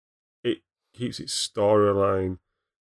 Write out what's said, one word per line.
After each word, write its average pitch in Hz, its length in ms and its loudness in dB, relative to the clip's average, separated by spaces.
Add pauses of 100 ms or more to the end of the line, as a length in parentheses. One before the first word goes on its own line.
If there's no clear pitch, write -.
(440)
it - 180 -2 (320)
keeps 120 260 -8
its - 160 -10
storyline 98 1040 2 (520)